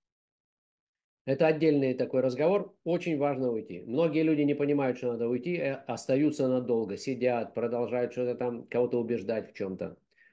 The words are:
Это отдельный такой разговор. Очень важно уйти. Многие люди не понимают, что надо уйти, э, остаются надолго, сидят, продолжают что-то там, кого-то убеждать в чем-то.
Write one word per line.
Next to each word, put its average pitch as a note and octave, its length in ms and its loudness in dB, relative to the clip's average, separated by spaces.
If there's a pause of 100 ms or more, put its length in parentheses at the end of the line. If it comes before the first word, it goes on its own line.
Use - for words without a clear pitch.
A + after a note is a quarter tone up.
(1300)
Это C#3 200 4
отдельный D3 480 4
такой B2+ 260 0
разговор. D3+ 540 0 (100)
Очень E3+ 320 -2
важно C3+ 340 0
уйти. G#2+ 360 -6
Многие D3+ 360 2
люди D#3 200 4
не C#3+ 120 2
понимают, C#3+ 440 0
что B2 140 -2
надо A#2 140 -2
уйти, B2+ 300 -2
э, C#3+ 160 -2 (140)
остаются C#3+ 640 0
надолго, A2+ 500 0
сидят, A#2+ 560 -2
продолжают A#2+ 580 -2
что-то B2 220 -2
там, A#2+ 320 -4
кого-то B2 340 0
убеждать A2+ 500 -2
в - 40 -20
чем-то. F#2+ 420 -6 (360)